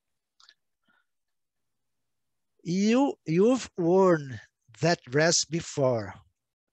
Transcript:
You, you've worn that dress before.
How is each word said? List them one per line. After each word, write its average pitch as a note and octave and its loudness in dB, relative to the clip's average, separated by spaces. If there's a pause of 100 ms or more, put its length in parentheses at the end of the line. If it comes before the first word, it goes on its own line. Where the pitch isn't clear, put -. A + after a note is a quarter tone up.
(2750)
You, A3 0
you've G#3 0
worn E3 2 (400)
that E3 0
dress D#3 0
before. C3 -4 (580)